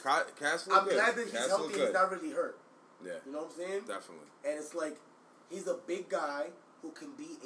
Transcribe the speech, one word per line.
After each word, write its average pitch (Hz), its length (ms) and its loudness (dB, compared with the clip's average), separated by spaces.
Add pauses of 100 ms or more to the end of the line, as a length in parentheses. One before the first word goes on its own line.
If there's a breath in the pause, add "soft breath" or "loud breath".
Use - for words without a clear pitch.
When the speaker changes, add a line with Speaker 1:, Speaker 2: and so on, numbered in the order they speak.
Speaker 1:
Ca-, 143 220 4 (140)
Cass 156 280 0
looked 190 140 8
Speaker 2:
I'm 196 40 6
Speaker 1:
good. 190 100 2
Speaker 2:
glad 233 220 6
that 240 80 -2
he's - 80 -6
Speaker 1:
Cass - 160 0
Speaker 2:
healthy 196 140 4
Speaker 1:
looked 196 120 -2
Speaker 2:
and 185 80 2
he's - 100 6
Speaker 1:
good. - 20 4
Speaker 2:
not 185 160 6
really 165 200 -4
hurt. - 280 -2 (460)
Speaker 1:
Yeah. 90 80 -6 (120)
Speaker 2:
You 135 80 -12
know 147 140 -4
what 160 60 -12
I'm - 40 -18
saying? 190 300 -4
Speaker 1:
Definitely. 90 400 -10 (180)
Speaker 2:
And 147 140 0
it's 147 160 -8
like, 156 240 -4 (500)
he's 175 200 -8
a 170 60 2 (120)
big 180 240 -4
guy 151 380 0 (340)
who 156 80 -8
can 143 220 -12
be 151 340 -12